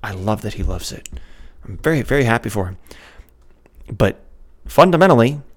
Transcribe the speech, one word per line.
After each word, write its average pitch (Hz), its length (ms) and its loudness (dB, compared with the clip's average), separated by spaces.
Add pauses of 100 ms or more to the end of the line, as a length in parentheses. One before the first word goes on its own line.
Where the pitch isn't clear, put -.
I 107 100 -10
love 101 280 -4
that 107 140 -8
he 95 100 -6
loves - 260 -6
it. - 180 -16 (560)
I'm 98 120 -14
very, 156 260 0
very 139 220 0
happy 117 240 0
for 98 180 -4
him. 92 120 -12 (1120)
But 101 260 0 (480)
fundamentally, 156 760 4 (140)